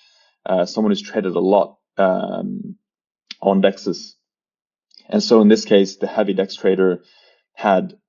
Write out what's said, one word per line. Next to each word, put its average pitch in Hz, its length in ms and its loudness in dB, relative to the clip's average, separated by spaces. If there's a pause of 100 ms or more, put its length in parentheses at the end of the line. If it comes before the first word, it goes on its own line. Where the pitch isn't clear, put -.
(460)
uh, 92 200 -2
someone 107 260 -2
who's 95 100 -2
traded 98 340 -6
a 90 40 -2
lot, 92 380 0 (200)
um, 95 800 -4 (680)
on 98 200 2
dexes. - 540 -2 (920)
And 107 140 0
so 113 180 4
in 104 60 6
this 107 180 4
case, 98 320 2
the - 100 -6
heavy 101 260 -2
DEX 95 220 -4
trader 95 480 0 (500)
had, 92 440 -2 (120)